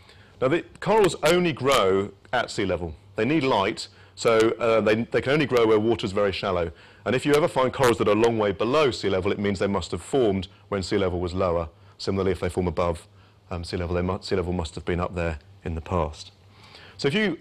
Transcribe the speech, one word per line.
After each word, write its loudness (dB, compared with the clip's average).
Now, 0
the -2
corals 2
only 2
grow 2
at -2
sea -4
level. -4
They 0
need 0
light, 0
so, 4
uh, 2
they, 2
they 0
can 0
only 2
grow 4
where 6
water's 0
very 0
shallow. -2
And 0
if -2
you 4
ever 4
find 0
corals 4
that 2
are 4
a 4
long 4
way 2
below 2
sea -4
level, 0
it -4
means 0
they -2
must -4
have -8
formed 0
when -4
sea -2
level 0
was -6
lower. -2
Similarly, -2
if -2
they -2
form -2
above, -4
um, -8
sea -8
level, -4
they 0
mu-, -4
sea -4
level -2
must -6
have -12
been -2
up -4
there -4
in -6
the -8
past. -6
So -4
if -2
you, 0